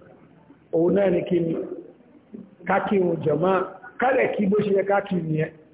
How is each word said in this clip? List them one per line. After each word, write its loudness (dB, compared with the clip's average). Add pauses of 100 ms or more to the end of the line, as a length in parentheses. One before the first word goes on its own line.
(720)
òun 2
náà 4
ni 2
kí 2
ni? -2 (1120)
Ká 2
kírun 2
jàmáà, 2 (360)
ká 2
lè 2
kí 0
bó 2
ṣe 0
yẹ 2
ká 2
kí -4
nìyẹn. -2 (240)